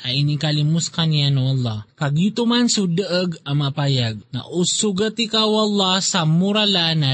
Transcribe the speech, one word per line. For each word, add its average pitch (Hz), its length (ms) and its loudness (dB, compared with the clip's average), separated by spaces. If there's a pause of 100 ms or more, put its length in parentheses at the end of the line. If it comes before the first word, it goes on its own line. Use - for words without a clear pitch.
ay 135 240 0
inikalimus 151 640 0
kanya 151 400 0
no 135 240 2
Allah. 117 400 -2
Kagito 196 560 0
man 240 160 2
so 208 240 0
daag 175 560 -2
ang 143 160 0
mapayag, 135 560 0 (160)
na 120 160 -8
usugati 214 800 -2
ka 220 160 0
Allah 202 560 2
sa 180 240 0
murala 180 720 2
na 135 160 2